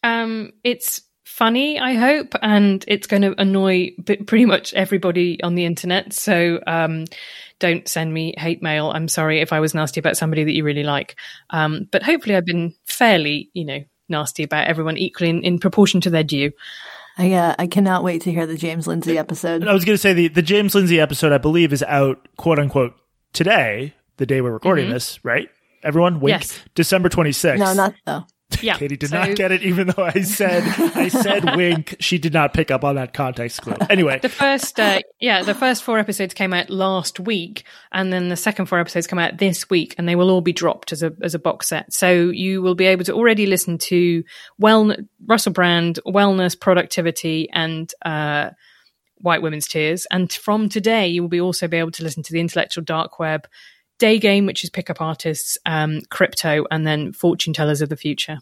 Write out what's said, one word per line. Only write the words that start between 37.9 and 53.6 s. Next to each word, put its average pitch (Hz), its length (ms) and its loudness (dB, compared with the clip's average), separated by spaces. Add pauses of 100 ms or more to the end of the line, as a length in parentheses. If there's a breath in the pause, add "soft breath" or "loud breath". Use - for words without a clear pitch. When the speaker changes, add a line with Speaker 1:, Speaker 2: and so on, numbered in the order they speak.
Speaker 1:
and 190 200 -2
then 180 160 -2
the 175 80 -2
second 202 300 -2
four 175 120 0
episodes 170 280 -2
come 185 120 -4
out 170 200 -2
this 190 320 0
week, 170 260 0
and 175 100 -4
they 175 100 2
will 180 140 4
all 185 120 4
be 175 100 0
dropped - 400 -4
as 156 100 -6
a, 160 200 -4
as 165 120 -4
a 165 40 -4
box - 300 -4
set. - 260 -8
So 180 340 4
you 190 320 -2
will 185 140 2
be 185 100 2
able 185 200 4
to 190 100 -4
already 220 320 4
listen 180 320 0
to 175 440 2 (360 loud breath)
well-, 214 360 6 (320)
Russell 220 280 2
Brand, 170 520 2
wellness, 190 520 2
productivity, 165 920 0
and, 160 400 -4 (140)
uh, 151 460 -2 (680 soft breath)
White 170 240 0
Women's 156 260 -4
Tears. 160 440 -2
And 185 200 0
from 214 380 -2
today, 214 400 0
you 175 140 -2
will 170 80 -4
be 175 100 0
also 175 280 -2
be 165 100 0
able 165 140 -2
to - 120 -12
listen 156 200 -6
to - 100 -12
the 165 60 0
Intellectual 170 440 -4
Dark 160 340 -4
Web, 156 300 -4 (500 soft breath)